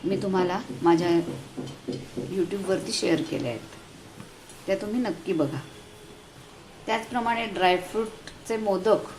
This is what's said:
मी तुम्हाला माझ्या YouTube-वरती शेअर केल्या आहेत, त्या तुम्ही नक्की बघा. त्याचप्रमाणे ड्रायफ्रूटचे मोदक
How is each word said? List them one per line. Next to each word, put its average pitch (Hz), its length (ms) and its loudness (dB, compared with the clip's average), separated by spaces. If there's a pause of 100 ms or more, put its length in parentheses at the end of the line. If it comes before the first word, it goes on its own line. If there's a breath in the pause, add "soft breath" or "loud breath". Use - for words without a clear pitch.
मी 190 180 2
तुम्हाला 185 380 2 (220)
माझ्या 170 260 6
YouTube-वरती 170 1800 -2
शेअर 165 300 2
केल्या 139 280 -2
आहेत, - 260 -10 (880)
त्या 190 100 2
तुम्ही 208 240 0
नक्की 196 320 -2
बघा. 135 260 2 (1300)
त्याचप्रमाणे 226 600 0
ड्रायफ्रूटचे 185 1080 0
मोदक 202 640 4